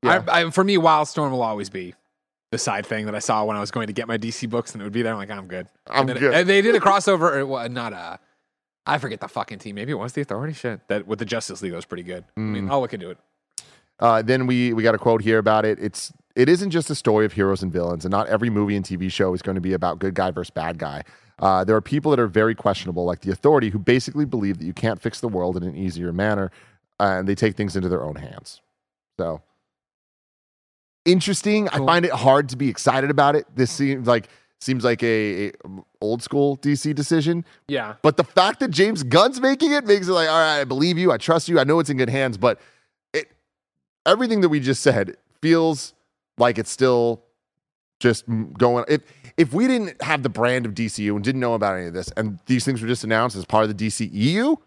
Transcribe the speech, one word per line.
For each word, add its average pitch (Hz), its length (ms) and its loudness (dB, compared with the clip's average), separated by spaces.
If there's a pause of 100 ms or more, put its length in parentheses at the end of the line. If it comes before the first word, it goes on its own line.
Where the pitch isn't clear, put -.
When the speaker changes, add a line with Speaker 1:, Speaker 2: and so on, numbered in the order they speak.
Speaker 1:
Yeah. 180 240 2
Speaker 2:
I, 170 180 2
I, 165 40 -4
for 190 140 2
me, 196 140 2
Wildstorm 156 540 2
will 127 120 -2
always 104 260 -4
be 92 240 -12 (580)
the 110 60 -4
side 104 300 -4
thing 107 180 -4
that 104 80 -6
I 104 60 -6
saw 107 260 0
when 107 100 -2
I 104 40 -4
was 104 100 -6
going 117 180 -6
to 104 60 -8
get 113 140 -6
my 113 100 -2
D 110 140 -6
C 117 160 -8
books, 117 260 -4
and 107 80 -14
it - 40 -12
would 101 80 -10
be 117 100 0
there. 113 100 -2
I'm 107 60 -8
like, 98 100 -12
"I'm 101 180 -12
good." 90 200 -12 (200)
Speaker 1:
I'm - 140 -2
Speaker 2:
And 135 80 2
then 135 80 -4
Speaker 1:
good. 127 160 0
Speaker 2:
and 180 160 2
they 196 140 4
did 233 100 4
a 226 60 4
crossover, 190 560 2
or, 139 100 -2
well, 127 240 -6
not, 120 240 -8
uh, 87 240 -14 (680)
I 147 100 0
forget 113 220 -8
the 95 80 -12
fucking 101 320 -10
team. 104 160 -14
Maybe 113 160 -8
it 123 80 -6
was 120 140 -10
the 147 80 -6
Authority. 139 320 -8
Shit, 117 340 -10
that 98 180 -4
with 104 140 -6
the 113 60 -6
Justice 95 360 -8
League, 92 120 -8
that - 20 -10
was 85 100 -12
pretty 90 180 -12
good. 90 200 -12 (120)
I - 40 -12
mean, 107 280 -6
Speaker 1:
Mm. - 40 -4
Speaker 2:
I'll 139 100 0
look 120 140 -6
into 92 160 -12
it. 90 80 -18 (800)
Speaker 1:
Uh, 113 240 4
then 127 240 0
we, 123 260 2
we 110 80 -2
got 113 140 4
a - 20 -2
quote 113 240 2
here 110 160 2
about 107 280 2
it. 107 140 0
It's, - 320 -8 (240)
"It 127 140 6
isn't 180 220 2
just 160 180 -2
a 151 60 -4
story 107 300 2
of 104 80 -2
heroes 98 280 0
and 95 100 -4
villains, 85 340 -4
and 90 60 -2
not 101 180 0
every 110 200 0
movie 104 260 0
and 98 80 -2
T 92 120 -8
V 92 140 -4
show 92 260 0
is 90 80 -8
gonna 95 180 -4
be 92 120 -2
about 87 260 -2
good 95 160 -4
guy 92 160 0
versus 87 180 -8
bad 80 300 -8
guy. 71 240 -8 (340)
Uh, 95 260 2
there 107 120 2
are 107 60 2
people 147 300 -2
that 131 80 2
are 117 80 2
very 107 280 2
questionable, 90 500 -2
like 87 160 -4
the 95 100 -4
Authority, 135 380 2
who 101 100 -4
basically 127 460 0
believe 101 320 -4
that 78 80 -10
you 87 80 -8
can't 110 280 -2
fix - 200 -6
the 120 80 -4
world 90 260 -2
in 87 80 -6
an 87 120 -8
easier 87 360 -6
manner, 98 400 -2 (480)
uh, 98 200 2
and 95 100 -4
they 101 60 2
take 107 200 0
things 98 200 -4
into 90 140 -2
their 87 140 -2
own 76 120 -8
hands." - 440 -18 (600)
So, 82 220 -6 (1600)
interesting. 196 640 2
I - 80 -4
Speaker 2:
Cool. 135 100 0
Speaker 1:
find 170 180 2
it 175 60 0
hard 131 380 4
to 127 80 -8
be 135 120 0
excited 135 400 0
about 143 260 4
it. 151 100 0 (100)
This 127 160 0
seems 135 360 -2
like, 117 200 2 (340)
seems 131 220 -4
like 120 200 2
a, 104 440 0
a - 40 -8 (500)
old 113 200 -2
school 143 340 0
D 143 200 0
C 151 180 -4
decision. 160 520 -2 (220)
Speaker 2:
Yeah. 113 340 -6
Speaker 1:
But 151 160 2
the 170 60 2
fact 196 360 2
that 254 120 -2
James 185 320 2
Gunn's 208 380 4
making 269 300 2
it 285 140 0
makes 202 220 4
it 185 40 0
like, 165 180 2
"All 160 100 4
right, 156 200 4
I 143 60 0
believe 143 320 0
you. 175 140 4
I 117 60 2
trust 165 320 0
you. 170 100 6
I 135 40 4
know 151 160 4
it's 147 100 0
in 143 80 -2
good 127 120 2
hands." 131 280 -2
But 110 220 2 (540)
it, 156 160 -6 (760)
everything 220 360 4
that 175 80 6
we 151 100 2
just 131 240 0
said 113 320 2 (260)
feels 160 520 2 (440)
like 117 200 4
it's 110 140 -4
still 120 520 2 (760)
just 117 280 2
m-, 110 260 -4
going. 120 340 2
If, 147 140 2 (360)
if 147 160 2
we 214 140 2
didn't 226 340 -2
have 147 220 0
the 110 60 0
brand 120 360 0
of 107 100 -6
D 113 120 -4
C 104 160 -6
U 104 120 0
and 101 80 -4
didn't 131 180 0
know 120 120 0
about 101 240 0
any 90 100 -8
of 82 60 -10
this, 90 240 -8
and 107 280 -4
these 127 200 0
things 127 160 -2
were 113 60 -6
just 120 160 -2
announced 113 320 0
as 92 100 -8
part 110 180 4
of 107 60 0
the 104 40 -4
D 104 160 -4
C 110 240 -6
E 110 220 2
U 269 320 0